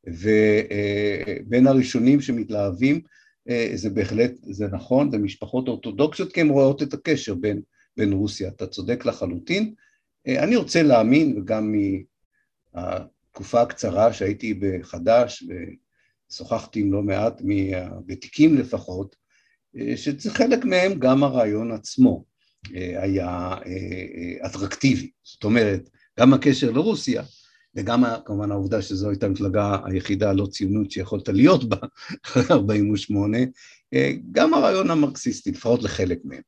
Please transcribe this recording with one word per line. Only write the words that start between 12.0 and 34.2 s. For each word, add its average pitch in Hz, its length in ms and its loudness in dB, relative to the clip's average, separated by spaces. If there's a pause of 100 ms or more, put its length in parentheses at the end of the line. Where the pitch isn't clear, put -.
מהתקופה - 880 -4
הקצרה 113 520 2
שהייתי 104 400 -4
בחד"ש, 92 880 0 (880)
ושוחחתי - 500 -6
עם 101 140 0
לא 104 80 -2
מעט 104 400 -2
מהוותיקים 95 1160 0
לפחות, 101 580 -6 (640)
אה, 120 200 -4
שזה 147 340 -6
חלק 254 340 2
מהם 185 340 2
גם 131 240 4
הרעיון 117 480 0
עצמו, 107 520 2 (520)
אה, 90 280 -6
היה, 95 240 0
אה, 90 380 -6
אה, 90 840 -10
אטרקטיבי. 98 640 -2 (120)
זאת - 200 -16
אומרת, 104 460 2 (300)
גם 131 140 8
הקשר 131 380 2
לרוסיה, 143 520 -2 (520)
וגם 117 280 0
ה-, 113 220 0
כמובן 101 260 -4
העובדה 101 300 -2
שזו 98 280 -4
הייתה 95 160 -2
המפלגה 101 600 0
היחידה 98 440 -2
הלא 98 160 0
ציונות 101 460 -2
שיכולת 95 380 -6
להיות 131 400 6
בה, 98 80 0 (260)
<laughs> - 220 -14
אחרי - 260 2
ארבעים 104 400 2
ושמונה, 101 460 -2 (560)
אה, 135 180 2 (200)